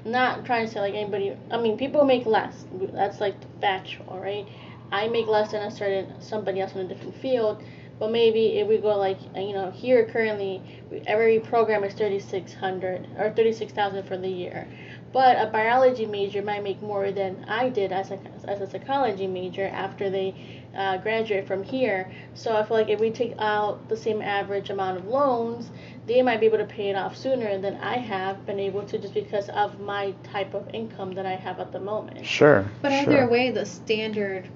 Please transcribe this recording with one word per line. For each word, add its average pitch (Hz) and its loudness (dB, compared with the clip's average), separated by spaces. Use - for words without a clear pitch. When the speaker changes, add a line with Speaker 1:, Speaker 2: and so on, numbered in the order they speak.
Speaker 1:
not 226 0
trying 226 0
to 220 -8
say, 214 -6
like, 202 0
anybody, 202 -2
I 233 -2
mean, 220 2
people 277 4
make 254 4
less. - 0
That's, 196 0
like, 196 0
factual, 185 -4
right? 196 -6
I 208 0
make 233 0
less 214 4
than 208 -2
a 214 -4
certain, 196 -2
somebody 196 -2
else 190 -2
in 190 -6
a 180 -4
different 185 -10
field, 233 2
but 214 -2
maybe 226 4
if 208 2
we 220 6
go, 208 4
like, 190 2
you 202 -4
know, 190 -2
here 240 4
currently, 202 -2
we, - -8
every 226 6
program 220 2
is 196 -2
thirty-six 196 -2
hundred 185 -4
or 214 2
thirty-six 220 2
thousand 196 -2
for 190 -6
the 185 -4
year. - -6
But 254 8
a 220 4
biology 233 6
major 202 -2
might 202 -4
make 196 -4
more 202 -2
than 190 -2
I 247 2
did 196 0
as 190 -2
a, 190 -6
as 202 -4
a 190 -6
psychology 214 0
major 185 -4
after 190 -4
they, 190 -2
uh, 190 0
graduate 214 0
from 196 -2
here. 214 0
So 226 -2
I 214 4
feel 226 2
like 214 4
if 208 2
we 226 4
take 226 -2
out 208 0
the 220 0
same 214 -2
average 196 -2
amount 190 -2
of 185 -8
loans, 240 2
they 247 6
might 240 4
be 220 8
able 214 6
to 208 0
pay 202 -4
it 196 0
off 190 -2
sooner 240 0
than 196 -2
I 214 -2
have 196 -4
been 202 -4
able 196 -2
to 214 -4
just 196 -8
because 202 -2
of 196 -2
my 202 -4
type 196 -4
of 202 -6
income 196 -6
that 190 -6
I 185 -2
have 185 -8
at - -8
the 180 -8
moment. 202 -6
Speaker 2:
Sure, 123 8
Speaker 3:
But - 2
Speaker 2:
sure. - 4
Speaker 3:
either 262 6
way, 240 4
the 202 -2
standard 208 -4